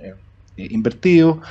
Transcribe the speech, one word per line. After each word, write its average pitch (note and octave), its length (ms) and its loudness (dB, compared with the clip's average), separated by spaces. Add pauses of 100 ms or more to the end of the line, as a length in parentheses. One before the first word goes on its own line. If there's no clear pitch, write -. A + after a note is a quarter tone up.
en, F#2+ 120 -20 (420)
eh, F#2+ 140 -16
invertido, D#3+ 680 0 (120)